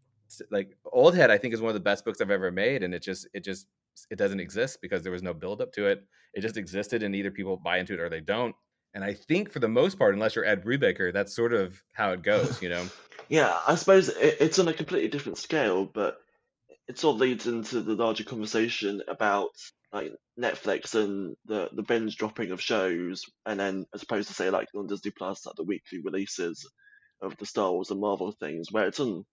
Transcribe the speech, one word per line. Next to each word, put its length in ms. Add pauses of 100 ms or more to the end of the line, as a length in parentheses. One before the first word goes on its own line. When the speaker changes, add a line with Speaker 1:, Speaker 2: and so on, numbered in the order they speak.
(300)
Speaker 1:
s-, 100 (100)
like, 260 (100)
Old 280
Head, 160
I 80
think, 140
is 80
one 100
of 40
the 60
best 240
books 180
I've 80
ever 200
made, 320
and 120
it 80
just, 320
it 100
just, 220 (440)
it 60
doesn't 240
exist 400
because 220
there 100
was 100
no 120
build 260
up 140
to 120
it. 200 (260)
It 80
just 160
existed, 460
and 120
either 160
people 280
buy 200
into 160
it 60
or 80
they 140
don't. 340 (380)
And 100
I 100
think 380
for 80
the 80
most 300
part, 160
unless 200
you're 120
Ed 180
Brubaker, 480
that's 240
sort 160
of 300 (100)
how 200
it 100
goes, 400
you 80
know? 240
Speaker 2:
<laughs> 40 (300)
Yeah, 380
I 100
suppose 320
it, 320
it's 180
on 80
a 80
completely 340
different 300
scale, 480
but 320 (720)
it 100
sort 180
of 40
leads 260
into 360
the 120
larger 300
conversation 840
about, 420 (420)
like, 200 (260)
Netflix 580
and 480
the, 280
the 120
binge 320
dropping 360
of 100
shows, 600 (240)
and 140
then 340
as 80
opposed 260
to, 60
say, 160
like, 240
on 140
Disney 240
Plus, 340
like, 100
the 80
weekly 380
releases 640 (520)
of 180
the 80
Star 260
Wars 180
and 100
Marvel 320
things, 400
where 160
it's 120
on, 320